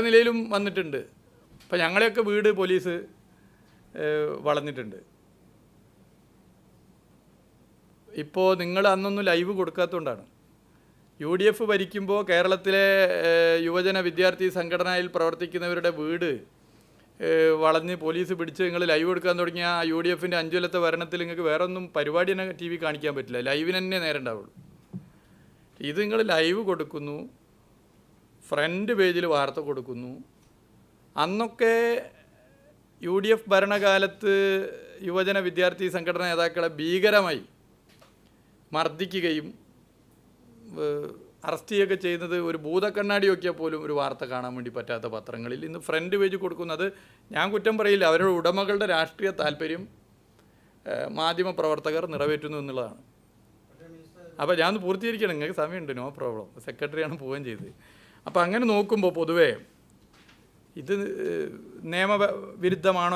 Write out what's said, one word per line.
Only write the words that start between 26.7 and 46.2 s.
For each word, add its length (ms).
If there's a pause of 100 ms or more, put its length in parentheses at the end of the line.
ഫ്രണ്ട് 500
പേജിൽ 260 (100)
വാർത്ത 240 (100)
കൊടുക്കുന്നു. 440 (1120)
അന്നൊക്കെ 500 (1300)
യു 180
ഡി 100
എഫ് 180
ഭരണകാലത്ത് 840 (760)
യുവജന 300 (100)
വിദ്യാർത്ഥി 480
സംഘടന 360
നേതാക്കളെ 380 (100)
ഭീകരമായി 600 (1300)
മർദ്ദിക്കുകയും, 720 (1400)
ഏഹ്, 260 (380)
അറസ്റ്റ് 260
ചെയ്യുകയൊക്കെ 300
ചെയ്യുന്നത് 300 (140)
ഒരു 160
ഭൂതക്കണ്ണാടി 680
നോക്കിയാൽ 280
പോലും 260
ഒരു 140
വാർത്ത 320
കാണാൻ 260
വേണ്ടി 200
പറ്റാത്ത 360
പത്രങ്ങളിൽ 540
ഇന്ന് 200
ഫ്രണ്ട് 340